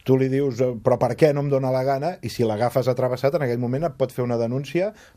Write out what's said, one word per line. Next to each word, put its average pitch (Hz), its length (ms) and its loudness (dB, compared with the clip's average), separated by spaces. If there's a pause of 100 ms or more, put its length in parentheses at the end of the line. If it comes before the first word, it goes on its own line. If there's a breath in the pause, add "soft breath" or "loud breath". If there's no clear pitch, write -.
tu 131 160 4
li 131 100 2
dius, 131 320 0
eh, 127 120 0 (100)
«Però 123 160 2
per 120 180 0
què 151 160 6
no 143 100 -2
em 143 80 -2
dóna 135 200 2
la 131 140 0
gana?» 139 380 -2
I 117 60 -8
si - 140 -4
l'agafes 113 460 0
atravessat, 127 480 0
en 151 60 -4
aquell 120 180 -2
moment 127 240 -2
et 156 100 -4
pot 131 160 -2
fer 127 140 -4
una 120 120 0
denúncia 139 560 -2 (240 loud breath)